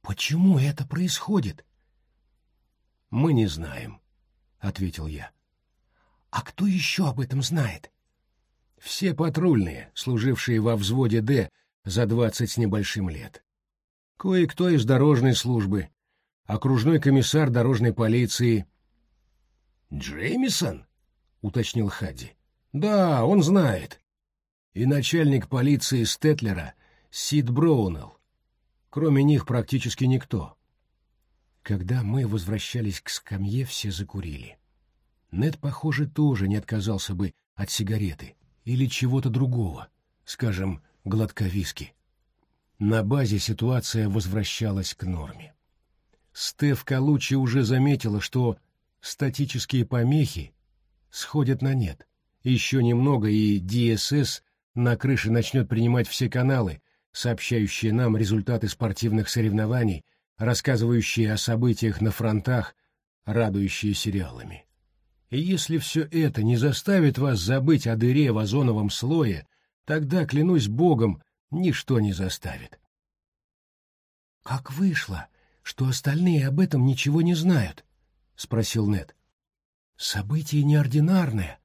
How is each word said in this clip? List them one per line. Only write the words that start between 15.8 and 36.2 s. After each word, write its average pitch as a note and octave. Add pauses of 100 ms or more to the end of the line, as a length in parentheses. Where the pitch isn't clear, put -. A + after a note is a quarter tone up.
окружной C3
комиссар C#3
дорожной A#2+
полиции". A#2 (1200)
"Джеймисон?" F#2 (560)
уточнил G#2+
Хадди. - (380)
"Да, E3+
он F#3+
знает. D3 (720)
И A2
начальник C#3+
полиции C3
Стетлера G#2+ (340)
Сид C#3+
Броунелл. A#2+ (720)
Кроме C#3+
них D3
практически A#2+
никто". B2 (1080)
Когда G#2
мы A#2+
возвращались G#2
к -
скамье, G2+
все G#2+
закурили. E2+ (720)
Нед, B2+
похоже, D3
тоже C3